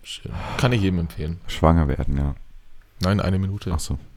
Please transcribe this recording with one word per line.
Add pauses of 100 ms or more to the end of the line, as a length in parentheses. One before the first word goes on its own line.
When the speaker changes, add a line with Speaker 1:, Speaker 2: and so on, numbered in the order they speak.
Speaker 1:
Schön. (240)
Kann
ich
jedem
empfehlen. (100)
Speaker 2:
Schwanger
werden,
ja. (640)
Speaker 1:
Nein,
eine
Minute.
Speaker 2:
Ach
so. (180)